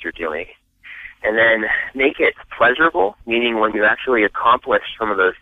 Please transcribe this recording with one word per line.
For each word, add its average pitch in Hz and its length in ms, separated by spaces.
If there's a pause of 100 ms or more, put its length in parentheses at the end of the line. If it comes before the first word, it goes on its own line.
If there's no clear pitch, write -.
you're 85 100
doing, 82 320 (800)
and 110 140
then 113 280 (280)
make 135 260
it - 140 (240)
pleasurable, 156 580 (120)
meaning 117 320
when 110 140
you 107 120
actually 113 380
accomplish 117 580 (160)
some 107 140
of 101 60
those 92 240